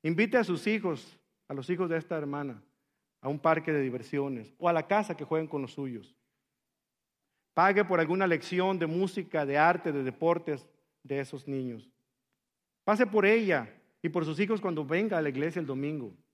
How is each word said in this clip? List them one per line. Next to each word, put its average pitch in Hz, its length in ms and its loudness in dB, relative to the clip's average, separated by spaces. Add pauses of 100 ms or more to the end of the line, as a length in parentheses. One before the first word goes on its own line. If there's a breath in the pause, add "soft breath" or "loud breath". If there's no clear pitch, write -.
Invite 202 360 2
a 233 60 4
sus 175 220 -4
hijos, 196 540 -2 (280)
a 139 60 -8
los 139 160 -8
hijos 180 180 -2
de 165 100 0
esta 160 200 -4
hermana, 143 460 -6 (580)
a 131 80 -6
un 147 80 -4
parque 160 340 2
de 151 100 2
diversiones 127 760 -6
o 175 100 -2
a 170 60 4
la 165 140 0
casa 202 280 0
que 151 80 -12
jueguen 160 240 -2
con 151 140 -4
los 127 120 -8
suyos. 127 420 -10 (1400)
Pague 190 320 4
por 180 140 2
alguna 175 260 2
lección 180 540 0
de 160 80 0
música, 175 580 -2
de 139 140 2
arte, 170 320 4
de 143 100 -2
deportes 156 680 -2 (360)
de 139 160 -6
esos 135 280 -10
niños. 131 400 -8 (960)
Pase 214 220 4
por 202 220 4
ella 190 440 2 (300)
y 170 80 -2
por 160 160 0
sus 151 140 -4
hijos 208 200 0
cuando 160 240 -4
venga 175 360 0
a - 20 0
la 147 80 0
iglesia 151 300 -4
el 156 80 -4
domingo. 139 480 -6 (180)